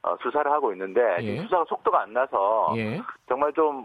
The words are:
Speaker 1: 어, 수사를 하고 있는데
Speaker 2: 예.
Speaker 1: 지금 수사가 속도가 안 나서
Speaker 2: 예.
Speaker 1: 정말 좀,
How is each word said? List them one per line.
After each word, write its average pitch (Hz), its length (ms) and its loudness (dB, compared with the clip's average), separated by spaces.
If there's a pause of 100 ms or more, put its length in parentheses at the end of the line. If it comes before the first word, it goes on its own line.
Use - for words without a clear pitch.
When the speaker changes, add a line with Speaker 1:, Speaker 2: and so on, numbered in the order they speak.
Speaker 1:
어, 87 200 -2
수사를 147 280 0
하고 143 220 2
있는데 95 280 -2 (200)
Speaker 2:
예. - 20 -2
Speaker 1:
지금 110 220 -4
수사가 180 240 0
속도가 180 340 0
안 98 120 -12
나서 107 640 0
Speaker 2:
예. 113 240 -4 (280)
Speaker 1:
정말 139 240 0
좀, 147 320 0